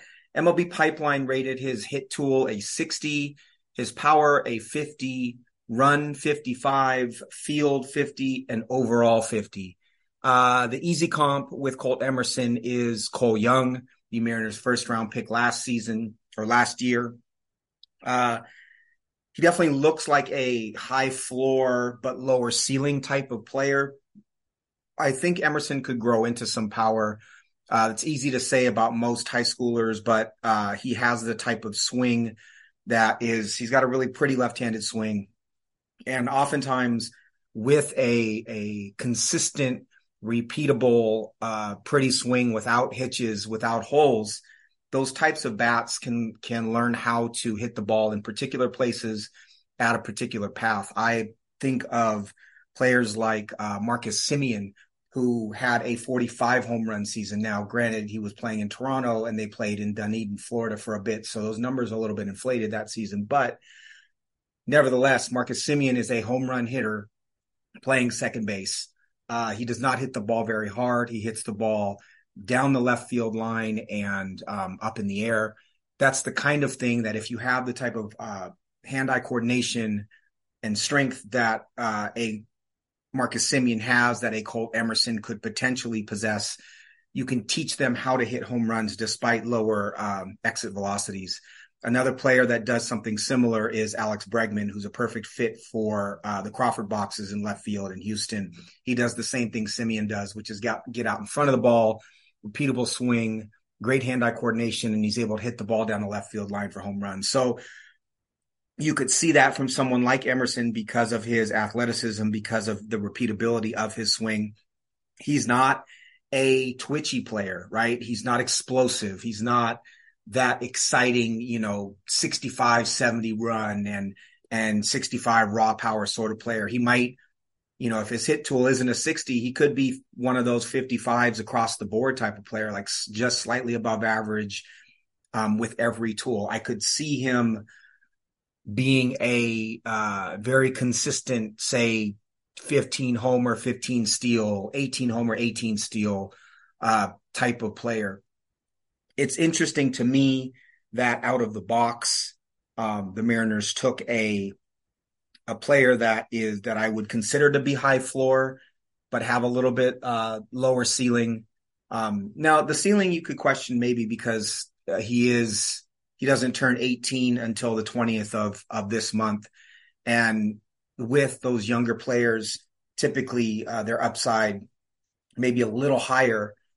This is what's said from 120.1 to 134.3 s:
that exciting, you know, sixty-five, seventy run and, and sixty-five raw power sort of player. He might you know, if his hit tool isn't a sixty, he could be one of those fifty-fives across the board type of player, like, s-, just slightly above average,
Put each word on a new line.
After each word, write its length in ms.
that 320
exciting, 800
you 180
know, 360
sixty-five, 800
seventy 460
run 520
and, 300
and 360
sixty-five 640
raw 240
power 320
sort 260
of 80
player. 280
He 120
might 360
you 100
know, 120
if 80
his 180
hit 180
tool 220
isn't 220
a 40
sixty, 460
he 140
could 200
be 300
one 240
of 80
those 200
fifty-fives 760
across 380
the 80
board 320
type 200
of 80
player, 260
like, 140
s-, 260
just 300
slightly 320
above 300
average, 640